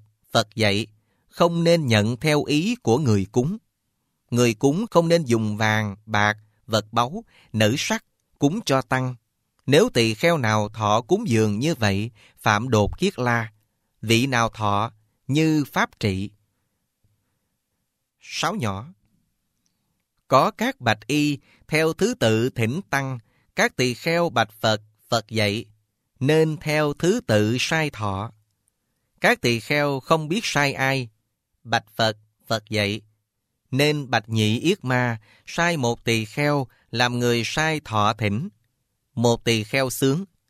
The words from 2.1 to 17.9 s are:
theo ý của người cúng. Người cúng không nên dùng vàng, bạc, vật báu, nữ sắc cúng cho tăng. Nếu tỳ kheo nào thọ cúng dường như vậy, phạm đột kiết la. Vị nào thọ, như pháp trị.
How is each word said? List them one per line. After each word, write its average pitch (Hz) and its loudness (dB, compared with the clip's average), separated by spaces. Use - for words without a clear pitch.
theo 151 0
ý 170 -2
của 117 0
người 107 2
cúng. 147 -2
Người 120 2
cúng 151 0
không 170 4
nên 165 2
dùng 113 0
vàng, 107 -2
bạc, 104 0
vật 107 -2
báu, 127 -2
nữ 110 4
sắc - -4
cúng 151 2
cho 135 2
tăng. 127 -4
Nếu 139 4
tỳ 113 2
kheo 170 0
nào 107 0
thọ 107 0
cúng 190 -2
dường 110 2
như 156 -2
vậy, 107 -2
phạm 113 0
đột 107 0
kiết 196 -2
la. 117 -2
Vị 113 2
nào 117 0
thọ, 107 -2
như 156 2
pháp - -4
trị. 98 -4